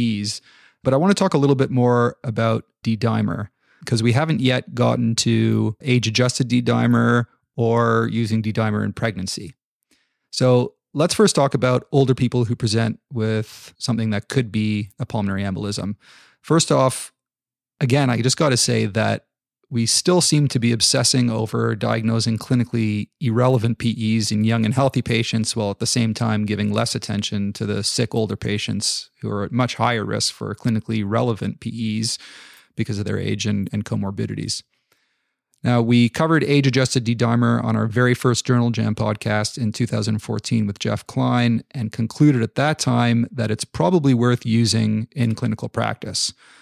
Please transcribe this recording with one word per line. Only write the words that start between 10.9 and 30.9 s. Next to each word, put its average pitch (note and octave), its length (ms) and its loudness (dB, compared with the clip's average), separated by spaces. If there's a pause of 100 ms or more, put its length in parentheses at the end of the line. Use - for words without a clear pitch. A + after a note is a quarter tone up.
let's D#3 220 0
first G#3 200 4
talk C#3 200 2
about B2+ 360 0
older C3 240 2
people B2 300 0
who A#2 100 -2
present A2+ 460 -2 (120)
with A2 680 -4
something A2+ 320 -2
that G2+ 180 -4
could A#2+ 240 -2
be G#2+ 380 -2 (100)
a - 60 -4
pulmonary G2 360 -4
embolism. G2+ 540 -6 (440)
First - 300 2
off, C3 420 2 (680)
again, C3+ 300 2
I A#2 120 0
just C3 140 0
gotta C#3+ 200 2
say A2+ 300 0
that G#2+ 400 -2 (440)
we A#2 160 0
still F3+ 340 2
seem D3 260 2
to C3 140 0
be A#2 100 2
obsessing B2 600 2
over A2+ 440 -2
diagnosing A2+ 640 -2
clinically A2+ 720 -2 (120)
irrelevant A#2+ 580 2
P A2 380 0
Es G#2+ 140 0
in G#2+ 140 0
young A2+ 200 2
and A2+ 100 0
healthy C3 280 2
patients, A2+ 540 -2
while G#2 140 -2
at G2 100 -10
the A2+ 60 -2
same A2+ 280 0
time G#2+ 300 -2
giving G#2 280 -2
less A2+ 220 -2
attention G#2 600 -6
to G#2+ 120 -6
the G#2 160 -4
sick - 320 -2
older A2 220 -2
patients - 720 -6 (100)
who G#2+ 100 -8
are G#2 120 -4
at G2 80 -6
much A#2+ 240 -2
higher A#2 300 -2
risk G#2+ 280 -4
for G#2 220 -8
clinically A2 500 -4